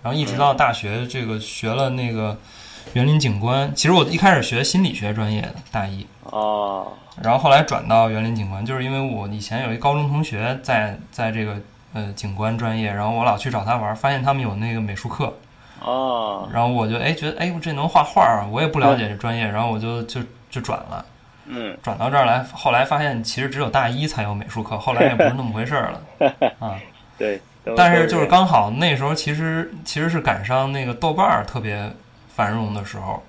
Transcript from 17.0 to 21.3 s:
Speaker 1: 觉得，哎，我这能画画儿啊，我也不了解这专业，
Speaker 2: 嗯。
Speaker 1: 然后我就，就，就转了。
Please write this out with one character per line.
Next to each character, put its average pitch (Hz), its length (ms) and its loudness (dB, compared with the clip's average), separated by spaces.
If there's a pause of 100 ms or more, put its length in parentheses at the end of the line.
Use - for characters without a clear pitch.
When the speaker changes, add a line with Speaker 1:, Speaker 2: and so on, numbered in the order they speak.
Speaker 1:
觉 156 180 -4
得， 160 80 -10
哎， 175 140 0
我 170 60 -6
这 160 140 -6
能 147 160 -2
画 170 160 4
画 - 180 2
儿 113 180 6
啊， 101 100 -4
我 117 100 -2
也 160 60 2
不 151 120 0
了 139 180 6
解 110 120 -2
这 101 80 -6
专 117 200 -4
业， 113 100 -2
Speaker 2:
嗯。 104 60 -4
Speaker 1:
然 107 100 -2
后 117 80 0
我 110 80 -2
就， 117 240 -4
就， 120 180 -8 (300)
就 123 100 -8
转 - 180 -6
了。 - 260 -10 (420)